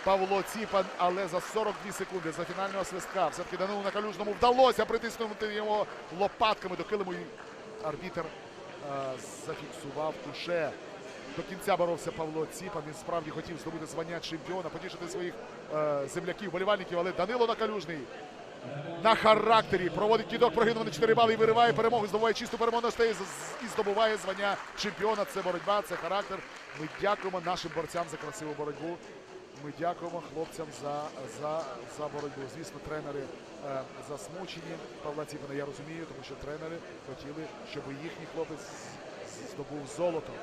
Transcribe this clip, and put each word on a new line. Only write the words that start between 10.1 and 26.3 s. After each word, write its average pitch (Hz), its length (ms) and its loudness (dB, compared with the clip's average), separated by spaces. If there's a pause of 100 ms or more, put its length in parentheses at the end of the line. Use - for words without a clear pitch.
туше. 156 440 0 (680)
До 170 60 -4
кінця 190 340 0
боровся 170 340 2
Павло 160 340 -2
Ціпан, 180 420 -8
він 156 60 -10
справді 165 380 -2
хотів 160 260 -6
здобути 160 280 -6
звання 165 340 -4
чемпіона, 165 500 -4
потішити 170 380 -8
своїх, 175 260 -4 (420)
е, 147 320 2
земляків, 175 420 -4
вболівальників, 180 500 2
але 180 120 2
Данило 202 360 4
Накалюжний 214 520 0 (1040)
на 220 120 10
характері 214 760 8
проводить 208 380 4
кидок, 233 260 6
прогинув 226 320 6
на 220 60 -2
чотири 220 220 6
бали 226 200 8
і 220 40 4
вириває 226 360 8
перемогу, 226 340 4
здобуває 214 260 4
чисту 233 240 -2
перемогу, 233 340 4
стає 233 220 4
з-, 180 40 -2
з-, - 480 -8
і - 20 -4
здобуває 214 500 4
звання 190 380 0 (220)
чемпіона. 202 480 2
Це 190 160 -4
боротьба, 180 400 2
це 185 140 -4
характер. 190 420 -2 (440)